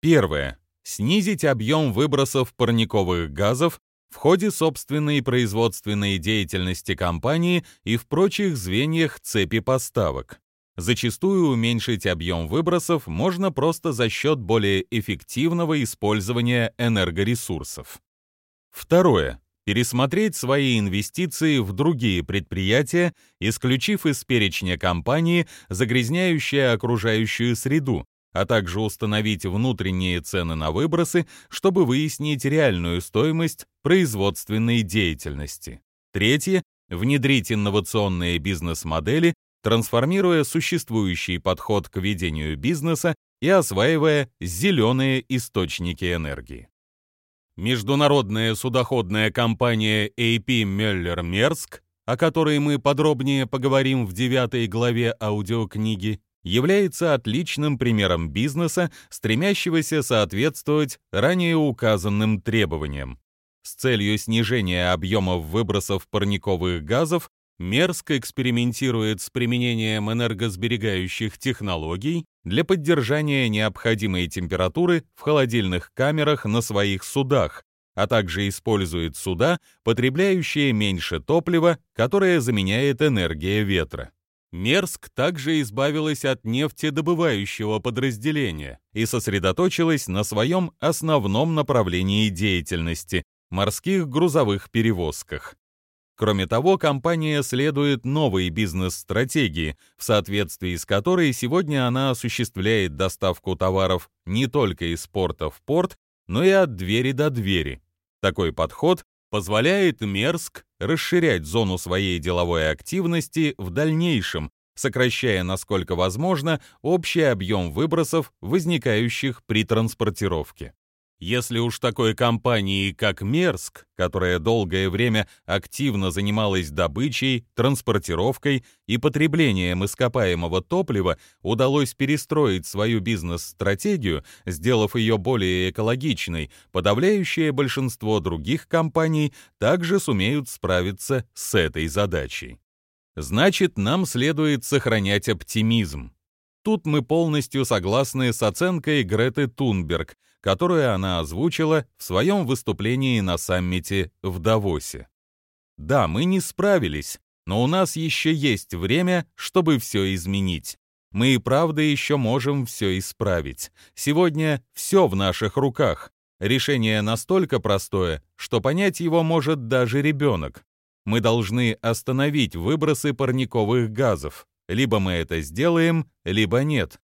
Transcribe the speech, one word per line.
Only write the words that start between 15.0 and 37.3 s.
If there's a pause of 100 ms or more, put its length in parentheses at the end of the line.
использования
энергоресурсов. (720)
Второе. (240)
Пересмотреть
свои
инвестиции
в
другие
предприятия, (280)
исключив
из
перечня
компании, (200)
загрязняющие
окружающую
среду, (260)
а
также
установить
внутренние
цены
на
выбросы, (220)
чтобы
выяснить
реальную
стоимость (180)
производственной
деятельности. (320)
Третье. (240)
Внедрить